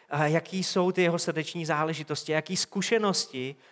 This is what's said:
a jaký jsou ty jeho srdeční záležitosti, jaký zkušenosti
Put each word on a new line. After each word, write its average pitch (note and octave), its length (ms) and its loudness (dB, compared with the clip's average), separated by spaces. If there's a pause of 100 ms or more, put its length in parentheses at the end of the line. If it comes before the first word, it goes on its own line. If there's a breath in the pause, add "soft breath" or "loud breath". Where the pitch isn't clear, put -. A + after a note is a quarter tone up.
a D3 180 2
jaký E3 380 0
jsou F#3 280 2
ty F#3 100 2
jeho E3+ 160 4
srdeční D#3+ 480 -4
záležitosti, D#3 680 -2
jaký D#3 240 0
zkušenosti F#3 1000 0 (160 soft breath)